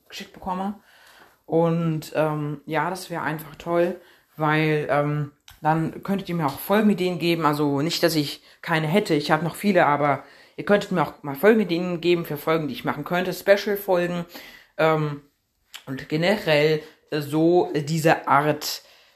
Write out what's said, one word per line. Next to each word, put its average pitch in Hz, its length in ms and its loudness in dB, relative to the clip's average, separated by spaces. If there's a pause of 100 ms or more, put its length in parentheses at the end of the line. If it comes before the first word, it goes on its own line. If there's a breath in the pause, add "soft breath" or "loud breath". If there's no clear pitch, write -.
geschickt - 240 -16
bekomme. 190 480 -6 (640 loud breath)
Und, 165 720 0
ähm, 151 500 -2
ja, 156 240 -2
das 185 180 -10
wäre 165 140 -6
einfach 156 340 -6
toll, 175 440 -2 (360 loud breath)
weil, 156 540 0
ähm, 147 420 0 (280)
dann 160 420 0
könntet 196 260 -4
ihr 175 60 -4
mir 165 120 0
auch 135 120 -4
Folgenideen 185 640 2
geben. 165 260 2
Also 147 360 0
nicht, 165 200 -2
dass 165 140 4
ich 147 260 -4 (200 soft breath)
keine 156 260 -2
hätte, 190 260 2
ich 147 160 0
habe 160 140 2
noch 165 100 -4
viele, 175 320 4
aber 143 380 0 (320 loud breath)
ihr 156 80 -10
könntet 196 260 0
mir 175 120 0
auch - 200 -6
mal 139 140 -8
Folgenideen 180 640 2
geben 170 240 2
für 151 120 -8
Folgen, 160 300 0
die 123 80 -6
ich - 100 -12
machen 143 200 -4
könnte, 180 280 -2
Special-Folgen, 180 920 0 (520 loud breath)
ähm, 156 460 2 (640)
und 135 220 -10
generell, 156 760 2 (280 loud breath)
äh, 151 100 -2
so, 160 540 2
äh, 151 80 0
diese 160 440 2
Art. 147 560 2 (340 soft breath)